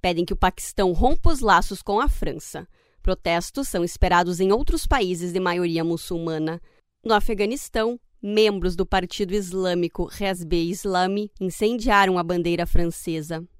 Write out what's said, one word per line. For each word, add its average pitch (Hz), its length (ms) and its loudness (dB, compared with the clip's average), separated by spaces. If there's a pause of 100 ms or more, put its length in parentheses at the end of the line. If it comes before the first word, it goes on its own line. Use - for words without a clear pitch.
pedem 175 240 -2
que - 80 -6
o - 20 -2
Paquistão 185 580 -2
rompa 254 380 6
os 277 100 2
laços 185 420 2
com 202 160 -2
a 285 100 2
França. - 580 -6 (360)
Protestos 175 640 -2
são 180 160 -2
esperados 175 560 2
em 190 120 2
outros 285 360 4
países 180 440 0
de 180 80 -2
maioria 175 440 0
muçulmana. 165 760 -4 (460)
No 220 80 2
Afeganistão, 220 840 -2 (200)
membros 202 560 0
do 185 80 -2
Partido 185 520 -2
Islâmico 180 760 -4 (100)
Hezb 180 360 -4
Islami 185 760 -2 (100)
incendiaram 202 760 2
a 175 60 -2
bandeira 170 420 -2
francesa. 165 840 0 (120)